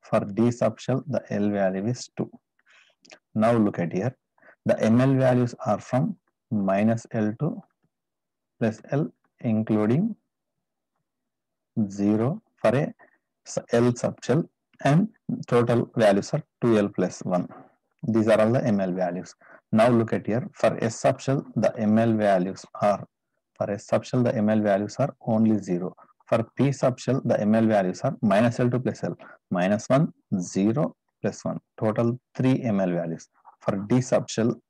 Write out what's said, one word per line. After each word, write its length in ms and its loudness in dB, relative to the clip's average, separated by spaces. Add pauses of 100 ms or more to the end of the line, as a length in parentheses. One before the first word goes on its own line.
For 180 -2
D 220 -2
subshell, 640 0
the 220 -2
L 180 0
value 380 0
is 280 -6
two. 160 -6 (1040)
Now 220 2
look 220 2
at 160 -4
here. 200 -2 (520)
The 120 0
M 220 4
L 140 2
values 400 2 (100)
are 160 -2
from 360 -2 (340)
minus 640 0
L 280 -2
to 220 -6 (1000)
plus 300 -4
L, 200 -2 (300)
including 760 0 (1700)
zero 540 0 (140)
for 200 2
a 160 -2 (540)
s-, 120 -8 (140)
L 200 4
subshell, 540 -2 (380)
and 240 4 (380)
total 500 2
values 380 4
are 80 -4 (180)
two 160 4
L 140 2
plus 300 -4
one. 280 -2 (560)
These 220 2
are 140 4
all 100 4
the 140 0
M 160 2
L 100 -2
values. 420 -4 (380)
Now 180 6
look 240 2
at 140 -4
here. 280 -2
For 280 0
S 180 -4
subshell, 440 -2 (100)
the 240 0
M 200 2
L 160 2
values 520 0 (140)
are, 260 0 (500)
for 140 -4
S 160 -6
subshell, 380 0
the 100 0
M 140 0
L 120 2
values 380 0
are 160 -2 (100)
only 340 2
zero. 360 -4 (320)
For 160 0 (140)
P 140 2
subshell, 540 -2
the 160 0
M 140 2
L 100 4
values 360 0
are 200 -4
minus 380 2
L 120 2
to 100 -2
plus 240 -6
L. 120 -6 (360)
Minus 360 0
one, 240 2 (280)
zero, 560 -2 (240)
plus 240 -6
one. 160 -6 (180)
Total 400 -2 (180)
three 260 2
M 180 0
L 100 0
values. 380 -6 (320)
For 160 -4
D 220 0
subshell 580 -2 (140)